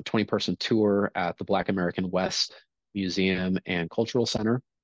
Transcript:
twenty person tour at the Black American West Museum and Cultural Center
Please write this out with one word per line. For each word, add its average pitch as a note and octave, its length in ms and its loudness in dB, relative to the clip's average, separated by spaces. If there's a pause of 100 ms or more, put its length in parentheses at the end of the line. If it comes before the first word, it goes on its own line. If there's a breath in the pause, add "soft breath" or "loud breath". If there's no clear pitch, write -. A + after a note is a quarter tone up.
twenty G#2+ 200 0
person G#2+ 300 -2
tour G#2 600 2
at F2 220 -2
the - 60 -8
Black F#2+ 260 0
American F#2 400 0
West F#2 440 -2 (420 loud breath)
Museum F#2 640 0 (100)
and E2+ 240 -2
Cultural A#2 340 0
Center A2 360 0 (220)